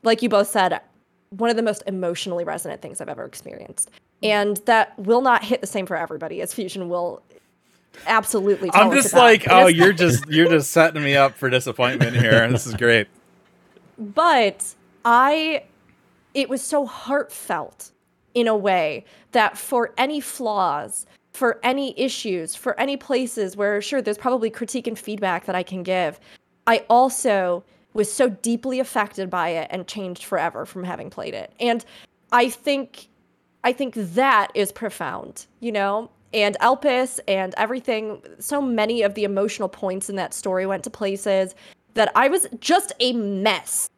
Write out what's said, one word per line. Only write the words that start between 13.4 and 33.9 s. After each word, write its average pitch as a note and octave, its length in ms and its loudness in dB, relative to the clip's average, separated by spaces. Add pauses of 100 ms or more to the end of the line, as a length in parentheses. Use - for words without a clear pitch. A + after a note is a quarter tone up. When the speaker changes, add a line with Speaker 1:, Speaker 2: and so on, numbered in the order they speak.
Speaker 1:
But A#3 760 0 (320)
I, D4 580 2 (720)
it C4+ 160 -2
was C4 120 -4
so C#4+ 240 -2
heartfelt - 1040 -6 (420)
in A#3 140 2
a A3 80 2
way F3+ 500 0 (260)
that G#3+ 260 2
for - 400 -4
any C#4+ 220 -2
flaws, F#3 840 -4 (280)
for A#3 300 -2
any C4 360 -2
issues, F#3+ 560 -4
for - 240 -6
any C#4 180 -2
places A#3+ 580 -4
where, G#3 260 -2
sure, C4 200 -4
there's G#3 160 -4
probably A#3+ 320 -2
critique A#3+ 380 -8
and A3+ 100 -8
feedback G3 480 -4
that F#3 100 -4
I F3+ 80 -2
can F#3 200 -10
give, F3+ 360 -4 (480)
I A3+ 220 2
also G#3+ 760 2 (300)
was G#3 180 -2
so B3+ 180 2
deeply A#3 500 -4
affected G#3 500 -4
by F3 200 -2
it E3 200 -4
and F#3 180 -10
changed F3+ 360 -12
forever E3 420 -4
from F3+ 180 -12
having - 260 -10
played - 240 -12
it. - 260 -12
And A#3 240 -2 (480)
I B3 180 4
think, - 580 -6 (580)
I B3+ 80 2
think B3+ 220 -6